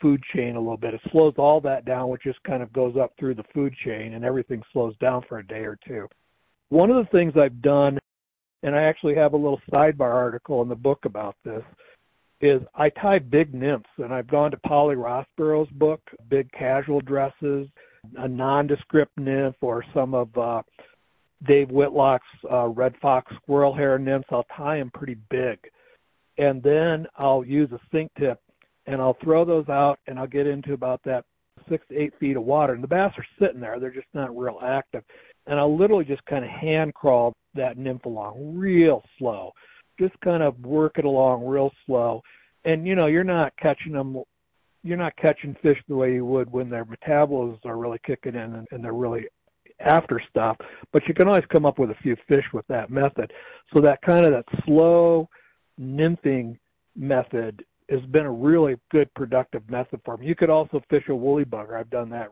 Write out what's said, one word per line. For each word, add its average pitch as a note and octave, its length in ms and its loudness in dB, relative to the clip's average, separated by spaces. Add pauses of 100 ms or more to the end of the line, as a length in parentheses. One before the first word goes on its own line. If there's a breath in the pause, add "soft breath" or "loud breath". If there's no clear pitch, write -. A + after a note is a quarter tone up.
food C#3+ 200 2
chain A#2+ 340 -6
a A#2 40 -6
little A2+ 180 -6
bit. A2+ 160 -6
It A2+ 160 -12
slows D#3 280 4
all D3 240 4
that C3+ 240 -4
down, B2+ 240 -4
which B2+ 140 -8
just C3 200 -8
kind B2+ 180 -6
of A2 120 -12
goes B2 240 0
up B2+ 200 -2
through C3 180 -4
the A2 100 -10
food C#3+ 280 -4
chain, A2 400 -10
and A#2 120 -10
everything B2+ 360 -4 (100)
slows A2+ 260 -4
down B2+ 260 0
for A2+ 160 -14
a G2 80 -18
day G#2+ 180 -12
or G#2 120 -12
two. G#2+ 300 -14 (640)
One E3+ 200 6
of B3+ 80 4
the A#3 80 2
things E3+ 320 2
I've C3 240 4
done, C#3+ 380 4 (640)
and C#3+ 120 -2
I D3 80 2
actually D#3 320 0
have D3+ 180 4
a D3+ 40 2
little C#3+ 240 0 (100)
sidebar C#3+ 420 4
article B2 480 0
in A#2+ 80 -4
the B2 60 -6
book C3 300 -2
about G#2 380 -8
this, F2 200 -10 (800 soft breath)
is C#3+ 200 4 (140)
I D3+ 140 2
tie G3 300 2
big C#3+ 340 0
nymphs, C3 440 -4
and A#2+ 160 -8
I've B2 140 -6
gone D3 240 2
to C#3 60 -8
Polly D3 380 2
Rossborough's D3 760 -2
book, D3+ 420 -2 (160)
Big C3 240 0
Casual C#3 480 -2
Dresses, C#3 720 -4 (480 soft breath)
a C3 100 -8
nondescript C#3+ 920 0
nymph, C3+ 440 -2
or A#2+ 220 -4 (100)
some C3 220 -2
of, A#2+ 220 -4
uh, A#2 260 -4 (800)
Dave C#3 260 4
Whitlock's, C#3 580 2 (220)
uh, B2 180 0
red B2+ 300 -2
fox B2+ 380 0
squirrel C#3+ 380 2
hair C#3 260 2
nymphs. C3+ 320 -2
I'll A#2+ 120 -2
tie D3+ 360 -6
'em B2+ 120 -8
pretty C3 240 -12
big. A#2+ 540 -6 (680 soft breath)
And C3+ 260 0
then D#3+ 520 0
I'll C3+ 300 0
use C#3 260 0
a A#2+ 80 -12 (120)
sink D#3 240 -4
tip, C3 240 -4 (480)
and C3+ 140 -4
I'll C3 120 2
throw D#3+ 320 2
those D#3+ 240 0
out, C#3+ 380 2
and C3 100 -10
I'll C3 100 -6
get C#3+ 200 -2
into C#3+ 260 -6
about B2+ 300 -6
that B2+ 220 -4 (420)
six D#3+ 220 -6
to B2+ 60 -14
eight D3 200 -4
feet C#3 220 -2
of A#2 60 -4
water. C#3 300 2
And A#2+ 100 -8
the C3+ 40 -8
bass F#3 320 0
are - 60 -16 (120)
sitting F3+ 220 0
there. - 200 -10
They're B2+ 120 -8
just B2+ 220 -14
not C3 220 -6
real B2 260 -8
active. C3 420 -6 (420 soft breath)
And D3 140 -2
I'll D3 160 2
literally F#3+ 300 2
just C3+ 200 -8
kinda C3+ 220 -6
hand D#3 480 -2
crawl A#2+ 380 2 (200)
that B2+ 240 -6
nymph B2+ 280 -8
along A#2 520 -10
real E3+ 460 4 (140)
slow. G#2 360 -6 (460 soft breath)
Just F#3 220 -2
kind E3+ 200 0
of B2 240 0
work D#3 320 0
it D#3 80 0
along C3 400 2
real C#3 280 0 (120)
slow. A#2 380 -2 (420 soft breath)
And, D#3+ 220 0
you F#3+ 80 0
know, E3+ 120 4
you're D#3+ 160 2
not E3+ 340 0
catching D#3 380 -2
'em, C3 280 -8 (600)
you're F3 140 -6
not E3+ 180 -4
catching D3 400 0
fish C#3+ 320 2
the D3 80 -6
way C3 180 2
you B2 120 -2
would B2 260 -2
when B2 180 -4
their A#2 160 -8
metabolisms C3 800 -2
are A#2 120 -8
really A#2 220 -8
kicking B2+ 360 -8
in A2+ 200 -10
and, A2+ 160 -14
and A#2+ 120 -12
they're A2+ 100 -8
really A#2 340 -6 (520)
after D3+ 400 2
stuff, A2+ 380 -2 (340 loud breath)
but - 160 2
you E3 60 -2
can F#3 140 4
always G3 200 4
come D3+ 180 4
up C#3+ 140 2
with B2+ 120 0
a G#2+ 40 -10
few B2 200 -2
fish - 380 0
with A#2+ 140 -8
that A#2+ 240 -4
method. C3+ 420 -2 (400 loud breath)
So D3 80 6
that D3 200 6
kind F3 240 6
of, D#3 60 6
that - 320 -4
slow E3 640 4 (520 soft breath)
nymphing C3+ 800 -2 (360)
method B2+ 680 -4 (240)
has C3 160 -4
been D3 200 0
a C#3 60 -6
really C#3 480 2 (100)
good D3 260 2
productive B2+ 540 -4
method B2 360 -8
for - 120 -10
me. B2+ 100 -12
You E3 80 -2
could E3 160 2
also D#3 280 0 (100)
fish D3 200 0
a C#3 60 -2
woolly C#3 300 0
bugger. A2 320 -10
I've A2+ 120 -10
done A#2 220 -6
that A#2 200 -10